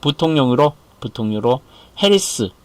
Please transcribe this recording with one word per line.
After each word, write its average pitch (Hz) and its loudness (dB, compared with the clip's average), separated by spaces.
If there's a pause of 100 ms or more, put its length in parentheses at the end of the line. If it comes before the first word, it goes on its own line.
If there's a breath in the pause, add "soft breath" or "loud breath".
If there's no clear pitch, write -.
부통령으로, 147 0 (260)
부통령으로 113 -2 (380 soft breath)
해리스, 196 0 (160)